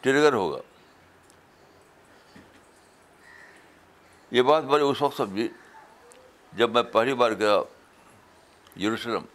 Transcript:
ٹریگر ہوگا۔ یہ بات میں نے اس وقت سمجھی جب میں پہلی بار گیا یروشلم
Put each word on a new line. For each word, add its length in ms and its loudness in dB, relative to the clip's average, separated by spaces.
ٹریگر 320 2
ہوگا۔ 260 -4
یہ 120 4
بات 220 4
میں 140 2
نے 60 2
اس 180 -2
وقت 140 -2
سمجھی 320 -4
جب 180 0
میں 120 2
پہلی 320 0
بار 160 2
گیا 320 0
یروشلم 420 -4